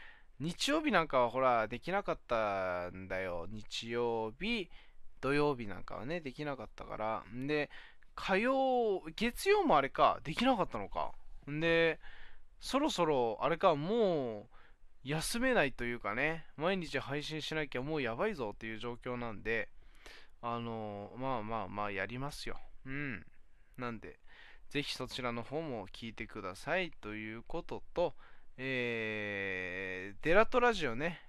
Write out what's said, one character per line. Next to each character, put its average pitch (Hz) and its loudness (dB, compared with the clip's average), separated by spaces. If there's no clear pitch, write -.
日 170 -2
曜 311 4
日 302 2
な 175 8
ん 151 -2
か 131 6
は 120 6
ほ 123 0
ら、 120 6
で 117 -6
き - -6
な 196 2
か 170 0
っ - -6
た 95 2
ん 92 -10
だ 92 -2
よ。 90 -2
日 107 -6
曜 117 0
日、 202 -2
土 135 2
曜 147 4
日 120 -6
な 95 -6
ん - -8
か - -6
は 95 -6
ね、 165 -2
で 135 -8
き 147 -8
な 143 -4
か 127 -8
っ - -10
た - -12
か 156 -10
ら。 110 -2
ん 127 -6
で、 147 2
火 196 2
曜、 247 4
月 233 0
曜 415 8
も 208 8
あ 139 8
れ 135 2
か、 120 6
で 160 -2
き - 2
な 254 6
か 180 4
っ 151 0
た - -4
の 98 -4
か。 73 -2
ん 147 -2
で、 165 4
そ - 0
ろ 285 4
そ 180 2
ろ、 123 4
あ 127 6
れ 160 2
か、 180 8
も 151 2
う、 - -14
休 160 0
め 254 4
な 190 8
い 135 2
と 123 -4
い 120 0
う 117 -6
か 104 -2
ね、 156 0
毎 180 2
日 139 -2
配 135 -2
信 151 -6
し 156 -4
な 156 0
き - -4
ゃ 123 -2
も 147 -2
う 151 0
や 117 0
ば 185 2
い 220 -2
ぞ 117 -2
っ - -14
て 113 -8
い 113 -6
う - -6
状 120 -6
況 123 -6
な 120 -4
ん 98 -8
で、 110 0
あ 117 -2
の 110 -6
ー、 - -14
ま 127 -2
あ 107 -2
ま 110 -2
あ 95 -4
ま 101 -2
あ、 104 -2
や 95 -2
り 113 -6
ま 139 -4
す - -8
よ。 - -2
う 135 -8
ん。 135 -6
な 123 -4
ん 113 -8
で、 - -14
ぜ 143 -2
ひ - -6
そ 127 -6
ち - -6
ら 123 -2
の 117 -4
方 139 -4
も 120 -4
聞 - -10
い 107 -8
て 110 -8
く 107 -10
だ 95 -6
さ 160 -2
い 180 -2
と 107 -6
い 107 -8
う 117 -12
こ 170 -4
と - -6
と、 165 2
え 101 -2
ー、 - -6
デ 156 6
ラ 208 10
ト 247 2
ラ 240 6
ジ 175 0
オ 117 0
ね、 160 -4